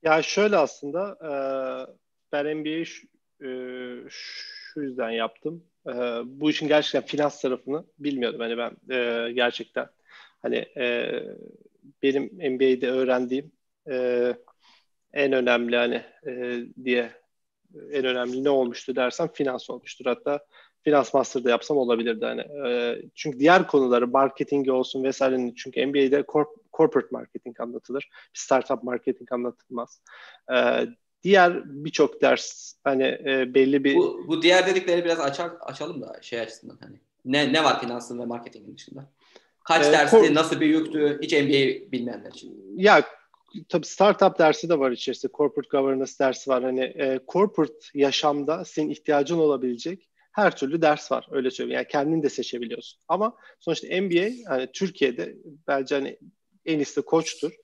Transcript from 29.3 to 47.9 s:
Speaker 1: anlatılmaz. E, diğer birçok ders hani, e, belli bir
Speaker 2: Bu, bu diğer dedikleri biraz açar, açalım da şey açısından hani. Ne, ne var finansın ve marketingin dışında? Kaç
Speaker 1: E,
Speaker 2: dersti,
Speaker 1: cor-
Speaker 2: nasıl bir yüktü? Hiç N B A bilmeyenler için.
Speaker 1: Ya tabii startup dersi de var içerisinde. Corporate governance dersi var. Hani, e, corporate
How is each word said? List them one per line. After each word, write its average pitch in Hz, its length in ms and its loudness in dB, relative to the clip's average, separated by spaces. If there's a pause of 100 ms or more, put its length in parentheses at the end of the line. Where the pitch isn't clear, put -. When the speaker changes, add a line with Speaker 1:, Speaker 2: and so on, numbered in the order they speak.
Speaker 1:
anlatılmaz. 120 720 -10 (520)
E, 120 320 2 (360)
diğer 180 420 6
birçok 147 580 0
ders - 520 0 (100)
hani, 135 200 2
e, 131 500 -2
belli 135 300 4
bir 135 120 4
Speaker 2:
Bu, - 320 0
bu 160 140 -2
diğer 180 240 6
dedikleri 180 380 0
biraz 165 160 0
açar, 156 300 -4 (100)
açalım 135 420 -10
da 113 200 -16
şey 117 180 -8
açısından - 400 -14
hani. - 200 -20 (240)
Ne, 135 280 2
ne 156 120 2
var 127 160 2
finansın 120 400 -8
ve 120 40 -8
marketingin 117 520 -12
dışında? - 340 -20 (540)
Kaç 165 220 4
Speaker 1:
E, 147 60 8
Speaker 2:
dersti, 151 240 8
Speaker 1:
cor- 156 180 8
Speaker 2:
nasıl 156 260 2
bir 156 60 2
yüktü? 151 560 2
Hiç 131 100 -2
N 143 160 4
B 147 40 2
A 135 400 0
bilmeyenler 120 380 -6
için. - 460 -18
Speaker 1:
Ya 185 280 6 (640)
tabii 160 180 -2
startup 196 520 4
dersi 156 300 4
de 165 100 2
var 135 120 2
içerisinde. 123 440 -6
Corporate 143 340 -2
governance 135 520 0
dersi 135 300 0
var. 127 120 2
Hani, 131 180 -2
e, 131 480 -2
corporate 180 680 0